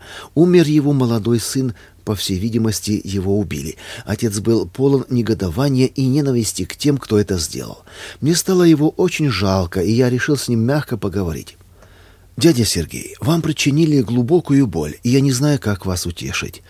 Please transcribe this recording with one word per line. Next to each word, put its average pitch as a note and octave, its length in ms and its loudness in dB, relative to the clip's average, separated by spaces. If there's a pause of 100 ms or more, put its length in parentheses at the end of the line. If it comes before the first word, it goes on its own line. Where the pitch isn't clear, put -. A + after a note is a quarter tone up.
(340)
Умер F3 320 6
его D3 260 2
молодой A#2 480 2
сын, C3 360 -4 (280)
по G#2+ 120 -4
всей F#2+ 240 -2
видимости, A2 640 -2
его G2 340 -2
убили. D#2 400 -6 (280)
Отец G#2+ 340 -4
был G2+ 280 0
полон C3+ 440 0
негодования A#2+ 720 0
и - 220 -2
ненависти B2 580 0
к - 100 -12
тем, D3 220 0
кто A2 220 0
это G2 180 0
сделал. B1+ 460 -8 (380)
Мне C#3+ 120 2
стало F3+ 300 2
его D#3 260 6
очень D#3 400 0
жалко, F#2+ 520 0
и F2+ 100 2
я B2 180 4
решил B2+ 260 0
с - 120 -4
ним A#2 140 0
мягко B2+ 360 -2
поговорить. F2 600 -6 (800)
«Дядя A#2+ 300 4
Сергей, - 540 -6
вам D#3+ 240 0
причинили D3+ 580 2
глубокую C3 640 2
боль, D#2 380 -4
и A#2+ 80 0
я C3+ 100 4
не C#3 100 2
знаю, C#3 280 0
как G2+ 260 -4
вас F#2 220 -4
утешить. - 640 -8